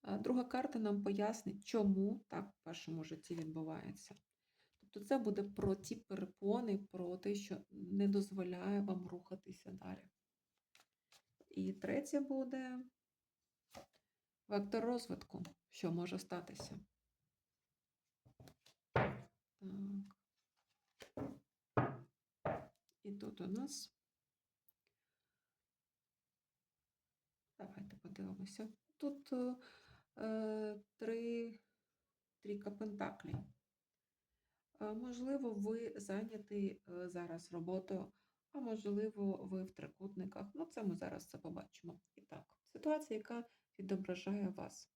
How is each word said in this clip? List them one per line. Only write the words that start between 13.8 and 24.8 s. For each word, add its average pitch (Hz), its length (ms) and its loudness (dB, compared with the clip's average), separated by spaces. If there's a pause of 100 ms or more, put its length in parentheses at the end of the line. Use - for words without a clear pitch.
вектор 202 380 2
розвитку, 233 580 0 (260)
що - 220 0
може 175 280 2
статися. - 600 -8 (1600)
Так. - 180 -18 (4000)
І 208 100 -6
тут 208 280 -6
у 180 60 -2
нас, 262 460 -4 (3750)